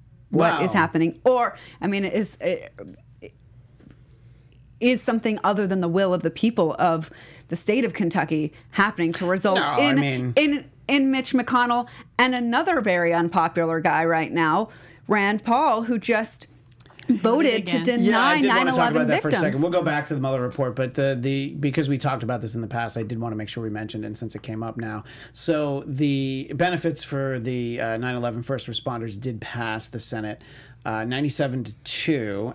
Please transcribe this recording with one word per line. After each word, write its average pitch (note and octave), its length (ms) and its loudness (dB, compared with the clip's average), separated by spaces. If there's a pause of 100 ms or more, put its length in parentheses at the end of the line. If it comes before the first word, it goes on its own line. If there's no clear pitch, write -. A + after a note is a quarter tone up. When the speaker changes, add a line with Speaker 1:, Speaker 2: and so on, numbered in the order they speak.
(280)
Speaker 1:
What E3+ 340 4
is F#3 100 0
Speaker 2:
Wow. - 80 -6
Speaker 1:
happening? E3 440 2
Or, A#3+ 320 4 (240)
I - 60 -4
mean, G3 180 0
is, G3 380 0
uh, F3 140 0 (2250)
is B3 220 4
something A3+ 400 0
other G3+ 240 2
than F#3+ 140 0
the E3+ 80 0
will F#3 240 2
of F3+ 100 0
the E3 80 0
people F3+ 480 0
of E3 320 0 (380)
the E3+ 80 -4
state A#3 280 0
of F#3+ 100 -2
Kentucky D#3+ 580 -2 (200)
happening G3 420 2
to F#3 120 -6
result F#3+ 320 2
Speaker 2:
No, - 60 0
I D3 160 0
Speaker 1:
in, C4+ 200 4
Speaker 2:
mean B2+ 360 -2
Speaker 1:
in, D4 340 0 (180)
in C4+ 220 2
Mitch C4 220 -2
McConnell A#3+ 560 2 (300)
and B3+ 160 4
another B3+ 460 0
very F3 340 2
unpopular E3 640 0
guy D#3 240 2
right D#3+ 280 0
now, E3 360 2 (400)
Rand G#3 360 2
Paul, A#3 400 2
who A#3 140 0
just A3 500 -2 (600)
voted A3+ 600 4
to C4 100 2
Speaker 3:
against. E3 60 0 (200)
Speaker 1:
deny - 60 6
Speaker 2:
Yeah, A3+ 100 4
I D4 200 4
did C4 80 4
wanna A#3+ 100 6
talk C4 60 4
Speaker 1:
nine C4 100 2
eleven A#3+ 280 4
Speaker 2:
about A#3+ 60 2
that D#4 140 2
for - 60 0
a - 20 2
second. F#3 140 4
Speaker 1:
victims. C#3 180 2
Speaker 2:
We'll F3 80 2
go F3 120 2
back D3 240 0
to D#3 80 -2
the C#3 60 -2
Mueller C3 220 0
report, B2 320 -2
but B2+ 200 -2
the, C#3 240 2
the, C#3 360 -2
because C#3+ 340 0
we C#3 100 2
talked B2+ 260 -2
about A#2 160 -2
this A2+ 160 -8
in A#2+ 60 -4
the A2 40 -6
past, A#2 300 -4
I A#2 80 -4
did A2+ 160 -6
wanna A#2 160 -6
make G#2+ 120 -6
sure A#2+ 140 -8
we A2 80 -4
mentioned G#2+ 340 -8
it, G#2 40 -8
and G#2+ 100 -10
since A2 160 -8
it G#2 80 -10
came A2 220 -8
up A2+ 120 -8
now. A2 280 -8 (280)
So D3 540 -2
the C3+ 680 -2
benefits E3 500 -2
for C3+ 340 -4
the, A#2+ 420 -4
uh, A2+ 160 -2
nine B2 200 -4
eleven A#2+ 260 -4
first B2+ 240 -6
responders A#2 540 -8
did A#2 200 -6
pass A2+ 460 -6
the A#2+ 140 -10
Senate, G#2+ 420 -8 (420)
uh, A2 200 -4
ninety-seven C3 600 -2
to - 80 -14 (120)
two, A2+ 720 -2